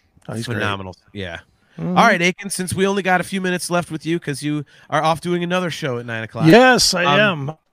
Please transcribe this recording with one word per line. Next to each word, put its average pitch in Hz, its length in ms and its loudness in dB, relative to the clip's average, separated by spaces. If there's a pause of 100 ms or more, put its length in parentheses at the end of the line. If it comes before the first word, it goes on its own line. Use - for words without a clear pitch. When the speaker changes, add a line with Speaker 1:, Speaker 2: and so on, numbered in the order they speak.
(260)
Speaker 1:
Oh, - 60 -12
he's 113 140 -8
great. 120 80 -6
Speaker 2:
Phenomenal. 98 420 -6 (160)
Yeah. 90 280 -10 (360)
Speaker 1:
Mm-hmm. 170 220 -2
Speaker 2:
All 220 80 6
right, 190 160 2
Aiken, 185 260 -2
since 185 240 -6
we 190 140 0
only 196 160 0
got 180 180 2
a 175 40 -6
few 190 180 -6
minutes 180 260 -4
left 175 220 -2
with 156 160 -10
you 165 120 -2
'cause 143 240 -8
you 147 220 -4 (240)
are 147 140 -2
off 156 180 0
doing 175 220 -2
another 175 280 -2
show 135 280 -6
at 120 80 -10
nine 113 160 -6
o'clock. 113 240 -2
Speaker 1:
Yes, 233 480 6
I 175 100 0
Speaker 2:
Um, 147 160 4
Speaker 1:
am. 160 300 0 (220)